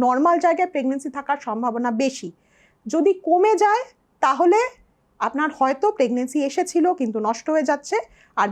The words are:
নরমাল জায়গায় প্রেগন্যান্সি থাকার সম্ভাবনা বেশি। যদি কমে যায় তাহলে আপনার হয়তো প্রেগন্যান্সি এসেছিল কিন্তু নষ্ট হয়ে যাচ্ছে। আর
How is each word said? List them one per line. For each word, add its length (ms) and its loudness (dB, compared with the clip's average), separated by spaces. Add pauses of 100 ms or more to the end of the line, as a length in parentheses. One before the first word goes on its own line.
নরমাল 400 2
জায়গায় 300 2
প্রেগন্যান্সি 440 -4
থাকার 280 -4
সম্ভাবনা 440 -4 (120)
বেশি। 260 -4 (640)
যদি 180 4 (140)
কমে 260 4 (120)
যায় 180 2 (420)
তাহলে 340 4 (680)
আপনার 320 -2
হয়তো 280 0 (120)
প্রেগন্যান্সি 400 -2 (120)
এসেছিল 360 0 (140)
কিন্তু 180 -2 (100)
নষ্ট 260 -4
হয়ে 160 2
যাচ্ছে। 260 -2 (440)
আর 120 2